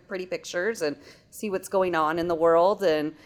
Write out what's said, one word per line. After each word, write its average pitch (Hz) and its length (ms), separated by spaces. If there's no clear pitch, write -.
pretty 185 180
pictures 180 560
and 147 140
see 214 200
what's 190 180
going 185 260
on 160 240
in 170 100
the 170 60
world. 170 480
And 156 320